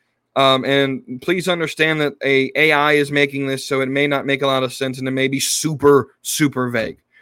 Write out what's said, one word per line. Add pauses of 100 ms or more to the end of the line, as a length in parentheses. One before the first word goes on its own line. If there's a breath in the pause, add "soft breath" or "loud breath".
(360)
Um,
and
please
understand
that
a
A
I
is
making
this,
so
it
may
not
make
a
lot
of
sense,
and
it
may
be
super,
super
vague, (240 soft breath)